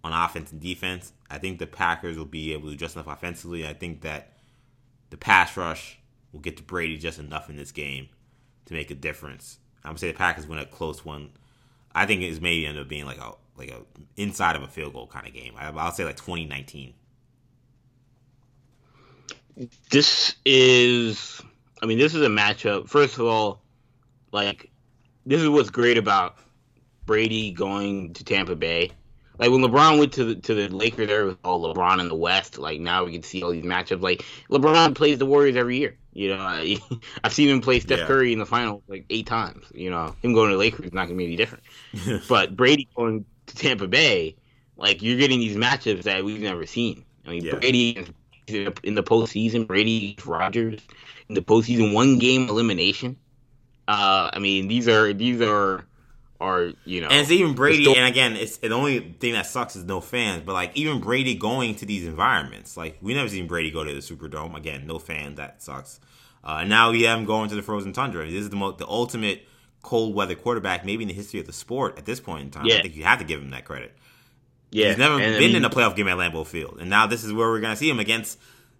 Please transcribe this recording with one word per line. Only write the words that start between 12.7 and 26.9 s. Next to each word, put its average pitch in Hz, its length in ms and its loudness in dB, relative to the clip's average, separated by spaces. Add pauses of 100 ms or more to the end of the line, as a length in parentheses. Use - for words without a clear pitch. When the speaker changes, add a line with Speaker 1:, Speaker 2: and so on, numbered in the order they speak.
Speaker 1:
up 69 100 -12
being, 73 180 -10
like, 64 120 -14
a, 58 140 -16 (240)
like, 65 160 -18
a 60 100 -20 (340)
inside 95 380 -2
of 71 80 -6
a 67 60 -14
field 73 240 -12
goal 60 160 -16
kinda 60 220 -16
game. 60 280 -18
I, 71 120 -14
I'll 78 200 -6
say, 87 140 -6
like, 73 120 -8
twenty 85 300 -8
nineteen. 69 480 -14 (3000)
Speaker 2:
This - 540 4
is, 123 1000 6 (400)
I 113 40 -4
mean, 113 120 2
this 156 160 4
is 156 80 2
a 131 60 4
matchup. 104 600 0
First 143 300 4
of 117 80 0
all, 110 360 0 (720)
like, 101 380 -4 (560)
this 151 160 4
is 156 60 4
what's 143 220 4
great 120 280 4
about 98 400 2 (680)